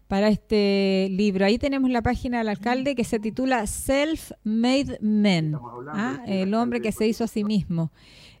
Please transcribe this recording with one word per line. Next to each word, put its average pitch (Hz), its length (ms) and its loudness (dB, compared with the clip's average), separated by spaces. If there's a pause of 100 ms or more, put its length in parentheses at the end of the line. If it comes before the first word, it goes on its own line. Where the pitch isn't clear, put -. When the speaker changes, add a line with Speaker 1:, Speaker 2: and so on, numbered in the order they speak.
Speaker 1:
para 202 200 2
este 196 800 2
libro. 190 360 2
Ahí 214 100 4
tenemos 269 340 0
la 240 120 0
página 240 340 -2
del 220 140 -2
alcalde 247 440 -2
que 240 100 -2
se 226 140 -2
titula 226 480 -2
Self-Made 262 1300 0
Men, 208 460 4
Speaker 2:
Estamos 151 260 -4
hablando 143 280 -8
Speaker 1:
¿ah? 254 260 -4
Speaker 2:
del 190 220 -2
Speaker 1:
El 202 60 0
hombre 240 220 0
Speaker 2:
alcalde 240 60 -4
Speaker 1:
que 220 60 -2
Speaker 2:
de 202 40 0
Speaker 1:
se 214 160 0
hizo 233 160 -2
a 220 40 -2
sí - 120 -4
Speaker 2:
Constitución. 208 80 -2
Speaker 1:
mismo. 170 420 0 (500)